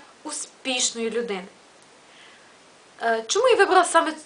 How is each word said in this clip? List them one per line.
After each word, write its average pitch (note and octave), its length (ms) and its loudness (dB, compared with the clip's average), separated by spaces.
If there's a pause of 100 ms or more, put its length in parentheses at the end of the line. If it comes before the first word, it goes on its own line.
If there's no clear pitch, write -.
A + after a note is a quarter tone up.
(240)
успішної B3 840 -6
людини». G3+ 340 -6 (1600)
Е, A3+ 220 0
чому B4 220 2
я A#4 80 6
вибрала F#4+ 280 4
саме D#4 280 0 (140)